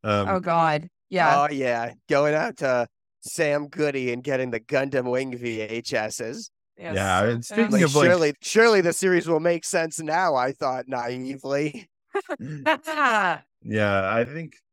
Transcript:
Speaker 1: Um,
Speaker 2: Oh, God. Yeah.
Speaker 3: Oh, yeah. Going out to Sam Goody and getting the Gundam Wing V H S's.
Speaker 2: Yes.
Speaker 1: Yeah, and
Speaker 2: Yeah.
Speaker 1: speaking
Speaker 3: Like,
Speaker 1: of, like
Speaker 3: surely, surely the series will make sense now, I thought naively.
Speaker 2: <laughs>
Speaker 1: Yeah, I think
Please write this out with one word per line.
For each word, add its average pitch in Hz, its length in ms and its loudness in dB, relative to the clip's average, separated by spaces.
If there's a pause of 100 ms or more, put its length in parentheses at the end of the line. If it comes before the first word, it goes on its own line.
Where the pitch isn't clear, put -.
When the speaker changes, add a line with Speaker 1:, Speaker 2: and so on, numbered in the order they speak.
Speaker 1:
Um, 101 260 2
Speaker 2:
Oh, 190 100 0
God. 165 500 0 (200)
Yeah. 151 360 4
Speaker 3:
Oh, 151 60 -2
yeah. 120 420 -2 (160)
Going 147 260 4
out 220 220 -4
to 123 300 0 (340)
Sam 147 480 -2
Goody 135 440 -2
and 123 100 -6
getting 131 280 -2
the 113 80 -4
Gundam 135 520 -2
Wing 127 260 -2
V 117 240 -6
H 113 320 -6
S's. 113 580 -6 (260)
Speaker 2:
Yes. 170 180 -10
Speaker 1:
Yeah, 95 300 2
and 117 240 -2
Speaker 2:
Yeah. 208 60 -10
Speaker 1:
speaking 220 160 2
Speaker 3:
Like, 196 120 4
Speaker 1:
of, 143 120 0
like 147 160 6
Speaker 3:
surely, 160 300 2
surely 220 400 4
the 170 120 2
series 175 340 2
will 160 120 2
make 170 260 0
sense 165 340 -2
now, 160 360 0
I 127 160 0
thought 127 360 -4
naively. 135 1000 -6 (240)
Speaker 2:
<laughs> 269 1400 -2 (180)
Speaker 1:
Yeah, 101 460 0
I 117 120 2
think 151 320 -14 (160)